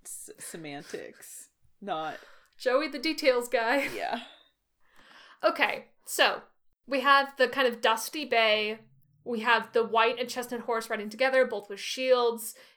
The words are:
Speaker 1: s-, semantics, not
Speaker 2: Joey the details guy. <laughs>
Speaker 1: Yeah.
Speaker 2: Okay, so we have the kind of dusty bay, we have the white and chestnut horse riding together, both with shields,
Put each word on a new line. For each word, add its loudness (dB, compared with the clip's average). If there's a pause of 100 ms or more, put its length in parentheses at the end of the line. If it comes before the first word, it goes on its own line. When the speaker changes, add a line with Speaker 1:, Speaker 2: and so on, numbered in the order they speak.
Speaker 1:
s-, -14 (100)
semantics, -14 (320)
not -6 (420)
Speaker 2:
Joey 2
the -8
details 2
guy. 0
<laughs> -8
Speaker 1:
Yeah. -6 (1200)
Speaker 2:
Okay, 0 (200)
so 2 (460)
we 0
have 4
the 4
kind 2
of -4
dusty 0
bay, 2 (440)
we -6
have 2
the 4
white 2
and -4
chestnut -8
horse -4
riding -6
together, 2
both -6
with -10
shields, 0 (220)